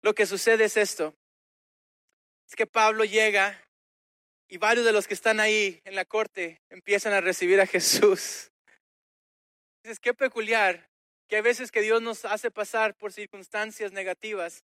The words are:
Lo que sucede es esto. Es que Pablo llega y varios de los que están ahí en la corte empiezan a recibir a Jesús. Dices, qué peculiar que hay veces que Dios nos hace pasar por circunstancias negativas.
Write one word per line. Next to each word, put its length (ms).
Lo 100
que 140
sucede 380
es 120
esto. 380
Es 80
que 100
Pablo 380
llega 580
y 80
varios 280
de 80
los 140
que 80
están 240
ahí 460
en 100
la 100
corte 640
empiezan 440
a 80
recibir 400
a 60
Jesús. 840
Dices, 160
qué 140
peculiar 760
que 100
hay 60
veces 280
que 100
Dios 220
nos 240
hace 240
pasar 440
por 160
circunstancias 840
negativas. 760